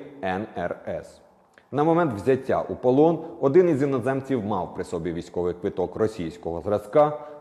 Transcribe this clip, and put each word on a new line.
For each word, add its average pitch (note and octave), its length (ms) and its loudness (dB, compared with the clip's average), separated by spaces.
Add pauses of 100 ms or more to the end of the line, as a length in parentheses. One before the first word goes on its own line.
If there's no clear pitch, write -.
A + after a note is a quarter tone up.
(240)
Н F#2+ 220 -4 (120)
Р F2 300 -6
С. - 340 -12 (500)
На C#3 120 0
момент E3 300 2
взяття G2+ 560 0
у F#2 60 -4
полон D3 440 4 (220)
один E3+ 280 6
із C#3 140 2
іноземців C3+ 600 0
мав F#2+ 300 -2
при F#2 80 -6
собі E2+ 300 -4
військовий F2 400 -4
квиток F2+ 420 -4
російського E2+ 680 -4
зразка, D3 580 2 (220)